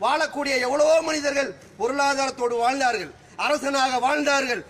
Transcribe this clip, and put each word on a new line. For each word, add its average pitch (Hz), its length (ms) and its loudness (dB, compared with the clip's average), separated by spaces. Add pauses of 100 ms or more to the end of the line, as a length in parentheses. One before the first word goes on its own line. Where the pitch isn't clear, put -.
வாழக்கூடிய 277 580 0
எவ்வளவோ 302 420 4
மனிதர்கள் 285 540 -2 (240)
பொருளாதாரத்தோடு 262 800 0
வாழ்ந்தார்கள், 233 540 0 (240)
அரசனாக 262 640 0
வாழ்ந்தார்கள், 269 720 0